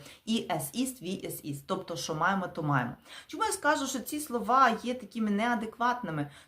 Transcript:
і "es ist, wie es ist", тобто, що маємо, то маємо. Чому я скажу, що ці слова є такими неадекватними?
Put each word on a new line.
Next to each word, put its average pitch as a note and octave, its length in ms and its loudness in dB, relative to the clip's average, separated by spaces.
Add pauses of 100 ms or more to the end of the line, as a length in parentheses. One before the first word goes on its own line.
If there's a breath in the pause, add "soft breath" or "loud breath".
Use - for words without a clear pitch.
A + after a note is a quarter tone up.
(240 loud breath)
і A3+ 260 0
"es E3+ 320 -2
ist, C4 200 -6
wie F#3 240 -6
es D#3 240 -8
ist", C#3 160 -8
тобто, F3+ 300 -4
що E3 180 -4
маємо, F3+ 320 2
то E3+ 160 -6
маємо. C#3 300 2 (340 loud breath)
Чому F4 180 -4
я G#4 80 2
скажу, D4 340 2
що C4+ 120 -2
ці D4 220 -6
слова A#3+ 640 4
є A#3+ 120 0
такими A3 360 -2
неадекватними? A3 1000 0 (180 loud breath)